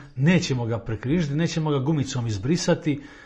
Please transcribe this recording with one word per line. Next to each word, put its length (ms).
nećemo 500
ga 120
prekrižiti, 560
nećemo 360
ga 80
gumicom 480
izbrisati, 760